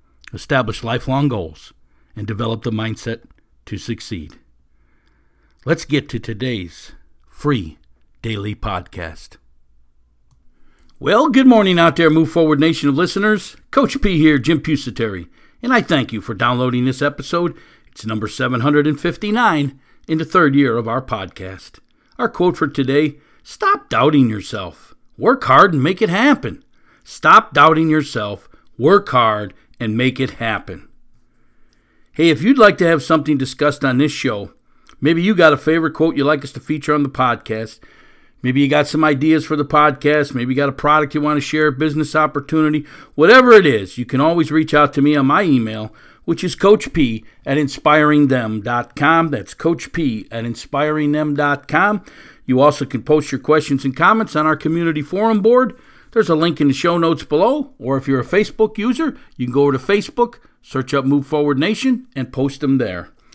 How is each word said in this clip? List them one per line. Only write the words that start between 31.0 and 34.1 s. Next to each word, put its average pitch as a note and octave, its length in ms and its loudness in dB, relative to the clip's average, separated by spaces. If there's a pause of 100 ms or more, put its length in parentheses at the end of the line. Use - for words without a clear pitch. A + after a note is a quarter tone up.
Hey, E3 180 2
if C#3+ 120 0
you'd B3 140 4
like G#3 220 4
to F3+ 80 2
have E3 160 2
something D3+ 340 0
discussed C#3 480 -2
on B2+ 140 0
this D3 120 2